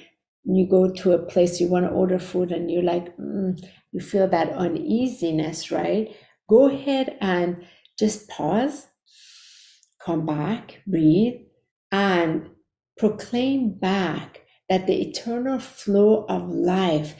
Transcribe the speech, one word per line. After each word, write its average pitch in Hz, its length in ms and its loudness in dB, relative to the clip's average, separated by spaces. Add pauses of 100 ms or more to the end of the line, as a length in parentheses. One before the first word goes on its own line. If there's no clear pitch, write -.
(440)
you 185 240 2
go 185 240 4
to 185 200 0
a 165 80 4
place, 175 400 0
you 175 80 0
wanna 180 200 2
order 185 320 0
food, 180 320 -4
and 170 200 -4
you're 175 120 0
like, 175 340 -4
"Mm," 196 440 -4 (300)
you 180 80 -8
feel 190 300 0
that 165 240 0
uneasiness, 170 1160 -2
right? 170 440 -2 (320)
Go 262 220 8
ahead 269 500 -2
and 180 460 -2 (320)
just - 320 -2
pause, 214 580 -2 (1160)
come 160 200 -4
back, 160 600 -6
breathe, 180 560 2 (500)
and 180 580 0 (480)
proclaim 240 720 0
back 185 720 -4 (260)
that 185 160 2
the - 160 0
eternal 247 580 -4
flow 208 680 2
of 180 220 -4
life, 170 720 0